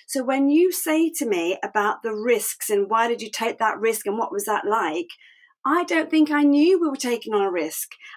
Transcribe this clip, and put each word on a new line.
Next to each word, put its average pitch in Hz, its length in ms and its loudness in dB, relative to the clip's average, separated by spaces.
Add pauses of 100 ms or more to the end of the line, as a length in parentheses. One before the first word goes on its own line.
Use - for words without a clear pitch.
So 262 180 -4
when 269 240 0
you 339 240 4
say 320 440 0
to 285 100 -4
me 180 380 0
about 214 400 -2
the 220 100 -4
risks 220 560 -2
and 202 180 2
why 226 200 2
did 233 160 -4
you 214 80 -12
take 226 260 -4
that 220 220 -2
risk 226 260 -2
and 233 140 -4
what - 120 -4
was 202 140 -6
that 208 220 -4
like, 180 400 -2 (560)
I 339 200 2
don't 320 260 -2
think 311 220 4
I 294 100 2
knew 294 400 6
we 320 80 0
were 269 60 -4
taking 233 400 -4
on 202 80 2
a 196 80 0
risk. 160 400 -6 (260)